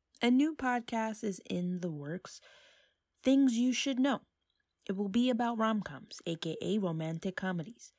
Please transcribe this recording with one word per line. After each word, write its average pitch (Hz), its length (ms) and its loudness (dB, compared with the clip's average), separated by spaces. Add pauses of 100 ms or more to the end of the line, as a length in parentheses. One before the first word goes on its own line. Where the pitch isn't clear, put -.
(220)
a 240 80 4
new 294 260 4
podcast 233 680 -2
is 202 160 -4 (100)
in 180 300 -2
the 170 120 -4
works. 147 500 -10 (840)
Things 269 300 6
you 247 180 4
should 247 280 -2
know. 262 220 2 (680)
It 190 80 -2
will 202 100 0
be 240 220 4
about 240 280 0
rom-coms, 220 680 -2
A 170 100 -4
K 160 260 -6
A 185 180 0
romantic 165 580 -4
comedies. 180 600 -6